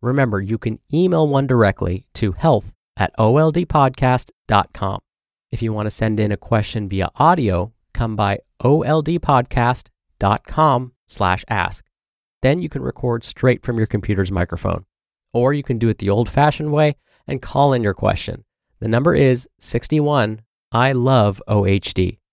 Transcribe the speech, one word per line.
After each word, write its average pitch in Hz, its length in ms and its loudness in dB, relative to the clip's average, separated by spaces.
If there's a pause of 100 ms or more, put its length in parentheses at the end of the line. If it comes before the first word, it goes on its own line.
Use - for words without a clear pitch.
Remember, 120 380 0
you 104 180 -4
can 110 220 -6 (120)
email 160 360 2
one 139 180 0
directly 98 580 0 (100)
to 104 180 -2
health 131 400 0 (240)
at - 220 -2
O 113 180 4
L 156 160 4
D 170 120 0
podcast 131 680 0 (180)
dot 101 240 2
com. 98 280 -6 (520)
If 117 100 -6
you 113 100 -2
want 107 140 -4
to 107 40 -4
send 110 300 -2
in 104 120 0
a 101 40 -2
question 107 520 -2
via 95 280 -2
audio, 117 560 2 (220)
come 113 220 -2
by 101 220 0 (220)
O 147 220 4
L 156 200 0
D 165 160 -2
podcast 127 680 0 (300)
dot 101 280 0
com 131 460 0 (140)
slash 92 420 -2
ask. 92 360 -4 (560)
Then 151 220 0
you 160 60 -6
can 139 140 -8
record 123 420 -6
straight - 400 0
from 117 140 -4
your 110 80 0
computer's 98 440 -2
microphone. 87 540 -4 (480)
Or 123 200 2
you 147 100 -2
can 120 160 -4
do 113 100 2
it 107 100 0
the 98 120 -2
old-fashioned 143 600 0
way 147 240 2 (300)
and 135 160 -8
call 139 300 2
in 120 120 0
your 98 100 0
question. - 500 -4 (360)
The 110 80 -4
number 135 260 2
is 127 340 2 (100)
sixty-one 127 840 -2 (300)
I 127 200 2
love 120 540 2
O 101 200 2
H 98 280 -2
D. 90 260 -2 (120)